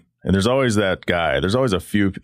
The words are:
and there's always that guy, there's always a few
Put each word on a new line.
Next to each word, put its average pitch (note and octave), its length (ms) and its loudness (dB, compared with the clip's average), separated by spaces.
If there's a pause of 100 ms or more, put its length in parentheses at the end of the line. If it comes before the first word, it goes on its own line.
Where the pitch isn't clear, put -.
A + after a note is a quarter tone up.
(240)
and - 100 0
there's G2 140 2
always B2+ 280 0
that F#2+ 300 -2
guy, E2 340 0
there's F#2 160 0
always B2+ 180 0
a F2 60 0
few G2 340 -2 (100)